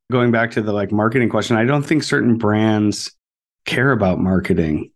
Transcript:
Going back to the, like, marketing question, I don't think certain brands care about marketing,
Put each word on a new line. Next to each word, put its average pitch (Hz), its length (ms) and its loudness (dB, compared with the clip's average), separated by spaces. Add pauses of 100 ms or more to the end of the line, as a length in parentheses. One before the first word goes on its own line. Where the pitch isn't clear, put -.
(120)
Going 120 200 2
back 117 200 0
to 117 100 -4
the, 107 120 -2
like, 101 180 -4
marketing 113 360 2
question, 110 300 0
I 110 80 2
don't 143 180 0
think 147 200 -2
certain 120 340 0
brands 107 720 0 (540)
care 131 260 0
about 95 280 0
marketing, 87 760 -2